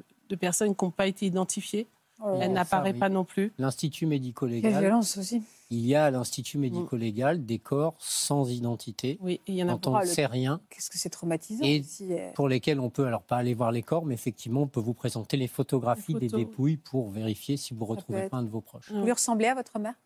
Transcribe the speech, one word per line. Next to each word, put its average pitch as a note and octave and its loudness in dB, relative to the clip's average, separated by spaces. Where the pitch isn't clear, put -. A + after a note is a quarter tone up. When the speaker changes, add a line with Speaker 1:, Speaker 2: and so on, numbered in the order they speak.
Speaker 1:
de G3 -4
personnes F#3 2
qui - 0
n'ont F#3 2
pas G3 2
été G3 -2
identifiées. F#3+ -2
Speaker 2:
Oh G#3+ -8
là G3+ 2
là. F#3 2
Speaker 1:
Elle F3+ 2
Speaker 3:
Ça, - 2
Speaker 1:
n'apparaît F#3 4
Speaker 3:
oui. A#2+ -6
Speaker 1:
pas G3 4
non F#3+ 2
plus. G3 -2
Speaker 3:
L'Institut C3+ 0
médico-légal. B2+ 0
Speaker 2:
Quelle G3 2
violence G3+ 4
aussi. G#3+ -2
Speaker 3:
Il A#2 0
y C3+ 6
a D3+ 6
à D3 6
l'Institut B2+ -2
Speaker 1:
Mm. - 2
Speaker 3:
médico-légal B2+ 0
des A2 -2
corps D3+ 0
sans - 0
identité A#2+ -4
Speaker 1:
Oui, F3+ -2
et G3 -4
il - -2
y F3+ 0
en F3 2
a F3 2
Speaker 3:
dont F3 -2
on - 4
Speaker 2:
Oh, - 4
Speaker 3:
ne G3 4
Speaker 2:
le - 0
Speaker 3:
sait D#3 2
rien C3 0
Speaker 2:
Qu'est-ce - -10
que - -8
c'est - -4
traumatisant F3 -4
Speaker 3:
et D3 4
Speaker 2:
aussi, F3+ -8
euh. F#2 -4
Speaker 3:
pour C#3+ 2
lesquels C3 2
on B2 -2
peut, C#3 0
alors A#2 -2
pas B2 0
aller B2 0
voir A#2 2
les A#2+ 0
corps, E3 -2
mais C#3 -2
effectivement, A2+ -2
on D3 2
peut B2+ -2
vous A2+ 0
présenter A#2 -4
les B2+ -2
photographies C3 0
Speaker 1:
Les - -2
Speaker 3:
des B2 0
Speaker 1:
photos. A2 0
Speaker 3:
dépouilles D3+ 2
pour C3 -4
vérifier A2 -2
si - -10
vous A2 -8
Speaker 2:
Ça A2 -4
peut G#2 -2
Speaker 3:
retrouvez A2 -4
Speaker 2:
être. F#3+ -4
Speaker 3:
pas C3 -4
un B2 -2
de G#2+ -4
vos A2 -6
proches. - -16
Speaker 1:
Mm. G#3 -4
Speaker 2:
Vous G#3 2
lui B3 4
ressemblez A3+ 2
à C4 4
votre B3 -6
mère ? G#3+ -6